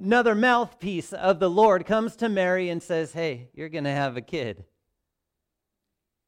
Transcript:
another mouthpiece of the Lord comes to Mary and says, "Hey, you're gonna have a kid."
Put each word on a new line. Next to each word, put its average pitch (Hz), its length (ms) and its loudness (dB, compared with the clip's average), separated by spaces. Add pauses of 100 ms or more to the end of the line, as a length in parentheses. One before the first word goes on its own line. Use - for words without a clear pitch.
another 226 340 4
mouthpiece 208 760 0
of 185 280 0
the 185 100 4
Lord 190 360 4
comes 220 300 -2
to 233 120 -2
Mary 185 400 0
and 170 140 -6
says, 160 300 -4
"Hey, 139 420 -6
you're 156 140 -12
gonna 143 260 -4
have 139 220 -2
a 123 60 -8
kid." 113 420 -8 (1600)